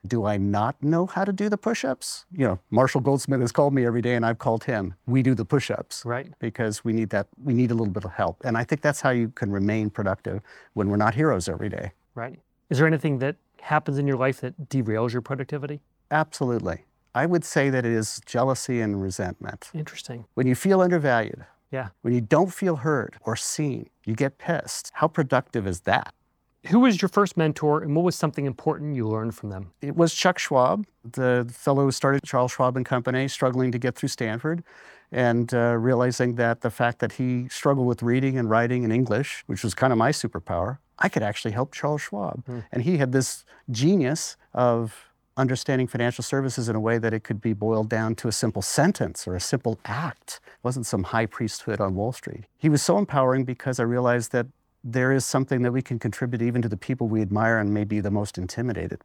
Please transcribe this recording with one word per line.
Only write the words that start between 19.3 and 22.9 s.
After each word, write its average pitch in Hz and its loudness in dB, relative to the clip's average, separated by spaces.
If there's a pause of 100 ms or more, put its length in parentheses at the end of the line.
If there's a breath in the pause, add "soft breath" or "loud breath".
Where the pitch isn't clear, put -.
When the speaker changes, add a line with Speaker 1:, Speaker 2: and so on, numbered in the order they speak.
Speaker 2:
Interesting. 127 -12 (100)
Speaker 1:
When 131 2
you 127 4
feel 190 4
undervalued, 147 2 (260)
Speaker 2:
Yeah. 131 -6 (120)
Speaker 1:
when 117 0
you 123 2
don't 160 2
feel 175 0
heard 131 -2